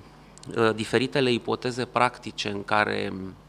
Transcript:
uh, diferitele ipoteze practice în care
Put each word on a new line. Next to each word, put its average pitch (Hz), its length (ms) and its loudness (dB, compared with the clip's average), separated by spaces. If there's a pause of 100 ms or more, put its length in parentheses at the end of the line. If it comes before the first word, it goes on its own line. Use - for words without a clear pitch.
(580)
uh, 113 180 4
diferitele 123 560 0
ipoteze 117 540 -2
practice - 640 -2
în 101 140 -6
care 104 500 0 (360)